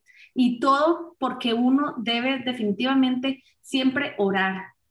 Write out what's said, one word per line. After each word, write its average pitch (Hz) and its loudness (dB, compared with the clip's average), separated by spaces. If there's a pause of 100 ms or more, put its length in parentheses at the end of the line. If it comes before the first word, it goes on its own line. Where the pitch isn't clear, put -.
(340)
Y 247 2
todo 294 0
porque 247 -4
uno 262 2
debe 240 -2
definitivamente 254 0 (180)
siempre 269 -2
orar 190 0 (280)